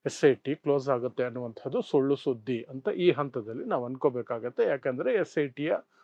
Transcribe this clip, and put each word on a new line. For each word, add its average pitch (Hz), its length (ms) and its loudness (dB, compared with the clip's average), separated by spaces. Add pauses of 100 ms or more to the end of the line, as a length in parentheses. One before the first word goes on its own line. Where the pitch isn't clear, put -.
ಎಸ್ - 200 2
ಐ 139 80 8
ಟಿ 135 220 -4
ಕ್ಲೋಸ್ 143 340 0
ಆಗುತ್ತೆ 123 340 -2
ಅನ್ನುವಂಥದ್ದು 123 580 -4
ಸುಳ್ಳು 139 340 2
ಸುದ್ದಿ 117 540 -2
ಅಂತ 131 180 -8
ಈ 180 240 4
ಹಂತದಲ್ಲಿ 127 540 -6
ನಾವು 160 200 -2
ಅನ್ಕೋಬೇಕಾಗತ್ತೆ. 123 800 -2
ಯಾಕಂದ್ರೆ 151 500 0
ಎಸ್ 175 260 0
ಐ 143 80 0
ಟಿಯ 139 280 -2 (280)